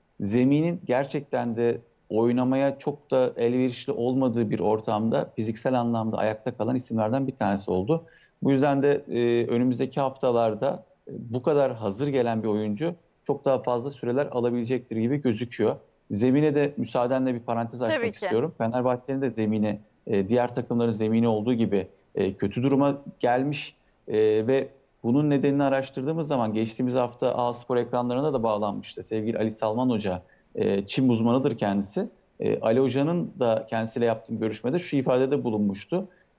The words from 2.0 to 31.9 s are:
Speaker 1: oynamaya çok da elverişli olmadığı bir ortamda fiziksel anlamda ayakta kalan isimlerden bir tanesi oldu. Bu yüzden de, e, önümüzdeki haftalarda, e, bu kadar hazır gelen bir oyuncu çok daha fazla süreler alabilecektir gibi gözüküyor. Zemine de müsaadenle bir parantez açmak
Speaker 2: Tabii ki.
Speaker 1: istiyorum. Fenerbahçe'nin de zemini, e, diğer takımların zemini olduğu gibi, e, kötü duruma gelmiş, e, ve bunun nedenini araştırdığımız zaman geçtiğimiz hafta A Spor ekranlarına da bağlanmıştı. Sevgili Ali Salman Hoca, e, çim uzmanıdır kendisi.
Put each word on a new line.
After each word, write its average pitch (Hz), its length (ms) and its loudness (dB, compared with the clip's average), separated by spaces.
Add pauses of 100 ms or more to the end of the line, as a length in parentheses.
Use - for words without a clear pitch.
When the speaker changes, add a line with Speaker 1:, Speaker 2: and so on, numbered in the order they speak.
Speaker 1:
oynamaya 127 720 2
çok - 320 -8
da 127 260 2
elverişli 127 560 0
olmadığı 120 580 0
bir 110 100 -2
ortamda 110 760 0
fiziksel 117 440 -2
anlamda 113 380 -2
ayakta 110 380 -2
kalan 123 200 -2
isimlerden 120 500 -2
bir 127 100 -6
tanesi 98 340 -2
oldu. 107 340 0 (380)
Bu 135 80 2
yüzden 139 320 4
de, 143 260 2
e, 120 380 2
önümüzdeki 127 540 0
haftalarda, 127 840 0 (240)
e, - 80 -14
bu 117 260 -6
kadar 143 320 2
hazır 110 340 -2
gelen 117 340 0
bir 110 60 -2
oyuncu 107 460 -2 (320)
çok 143 180 -2
daha 131 180 2
fazla 123 280 -2
süreler 131 360 -2
alabilecektir 120 720 -2
gibi 117 200 2
gözüküyor. 120 600 0 (340)
Zemine 131 440 4
de 143 220 2
müsaadenle 127 580 0
bir 120 60 -6
parantez 117 420 -4
açmak 262 160 0
Speaker 2:
Tabii 233 120 -2
ki. - 40 -10 (100)
Speaker 1:
istiyorum. 165 340 -2
Fenerbahçe'nin 123 640 -2
de 131 80 0
zemini, 107 500 0 (260)
e, 98 220 0
diğer 123 260 2
takımların 117 360 0
zemini 113 380 2
olduğu 110 260 2
gibi, 98 340 0 (260)
e, 98 200 0
kötü 104 280 -2
duruma 139 360 2 (220)
gelmiş, 135 560 0 (320)
e, 107 80 -2 (300)
ve 131 220 2 (340)
bunun 143 280 2
nedenini 143 320 2
araştırdığımız 139 680 -2
zaman 117 240 0
geçtiğimiz 113 420 -2
hafta 123 400 0
A 120 180 0
Spor 123 240 -4
ekranlarına 123 560 0
da 123 100 0
bağlanmıştı. 104 600 -2
Sevgili 110 360 -4
Ali 110 120 0
Salman 113 400 0
Hoca, 101 320 -2 (320)
e, 101 320 0
çim 131 240 2
uzmanıdır 117 480 2
kendisi. 101 500 -2 (320)